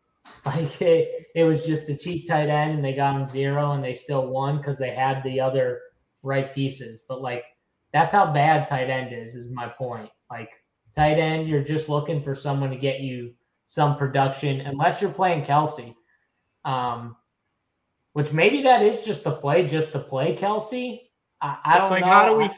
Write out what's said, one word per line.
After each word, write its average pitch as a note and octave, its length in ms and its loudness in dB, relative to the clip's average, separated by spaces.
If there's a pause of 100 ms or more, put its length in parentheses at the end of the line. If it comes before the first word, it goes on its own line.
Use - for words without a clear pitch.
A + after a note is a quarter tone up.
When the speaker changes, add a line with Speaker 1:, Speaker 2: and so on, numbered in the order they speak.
(180)
Speaker 1:
<laughs> - 280 -16
like, D3+ 360 -4
it, E3 540 2
it E3 80 4
was D#3+ 220 2
just D#3 240 -2
a C#3+ 80 -4
cheap E3+ 280 -8
tight D3+ 220 0
end, D3+ 240 2
and D3+ 140 -2
they C3+ 80 -2
got C#3 260 0
him C3+ 80 -4
zero, C#3 460 -2
and C#3 100 -4
they B2+ 120 -6
still C3 320 -4
won C#3+ 360 -2
'cause C#3 140 -4
they B2+ 180 -4
had C3 280 0
the C3 180 -2
other C3 400 0 (420)
right C3+ 320 -4
pieces. B2+ 500 -6
But, C3 160 -10
like, B2 220 -8 (500)
that's D#3 200 2
how F#3+ 180 4
bad D3 360 4
tight C3 220 -2
end B2 240 -4
is, A#2 220 -12
is A#2+ 160 -14
my B2 160 -10
point. A2+ 420 -10 (200)
Like, A#2 200 -14 (460)
tight D3+ 240 4
end, D#3+ 300 0
you're D3 120 2
just D3+ 280 -4
looking D3 340 -2
for C#3 100 -4
someone C#3 360 -2
to B2+ 80 -8
get C3+ 240 -2
you B2 320 -8 (320)
some C#3+ 320 0
production, C3+ 640 -2
unless D3 400 -2
you're F#3+ 100 0
playing F3 320 0
Kelce. C#3+ 500 0 (720)
Um, A#2+ 540 -4 (960)
which C#3+ 180 -2
maybe G#3 320 4
that B3 180 6
is A3+ 200 4
just G3+ 240 -6
the D3+ 60 -2
play, D3+ 360 2
just D#3 240 -2
to C#3+ 80 -4
play C#3+ 380 -2
Kelce. G#3+ 640 -4 (400)
I, C#3+ 240 -6
I D#3+ 140 8
Speaker 2:
It's - 20 4
Speaker 1:
don't F#3+ 100 4
Speaker 2:
like, F#3 140 2
Speaker 1:
know. F#3 60 6
Speaker 2:
how G#3 180 10
do A3 80 6
we, G#3+ 80 4
Speaker 1:
I G3 120 -2